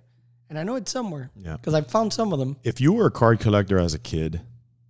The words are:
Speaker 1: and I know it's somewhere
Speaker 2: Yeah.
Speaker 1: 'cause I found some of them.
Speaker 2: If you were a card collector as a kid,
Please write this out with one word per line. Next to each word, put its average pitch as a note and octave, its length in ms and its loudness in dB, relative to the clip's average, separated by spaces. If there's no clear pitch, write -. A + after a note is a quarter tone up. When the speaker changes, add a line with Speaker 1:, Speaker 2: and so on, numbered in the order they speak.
Speaker 1:
and D3+ 80 -10
I D#3 60 -6
know A3+ 120 -4
it's A3 160 -8
somewhere E3 440 -8
Speaker 2:
Yeah. E2+ 260 -10
Speaker 1:
'cause D#3 120 -2
I D3+ 80 2
found G#3+ 320 0
some A3 180 -2
of D3 80 -2
them. C3+ 240 -4
Speaker 2:
If - 160 -4
you C#3+ 140 4
were A3 140 2
a A#2 40 4
card A2+ 300 4
collector G2+ 360 4
as F2 160 2
a D2+ 60 -6
kid, D#2+ 400 -4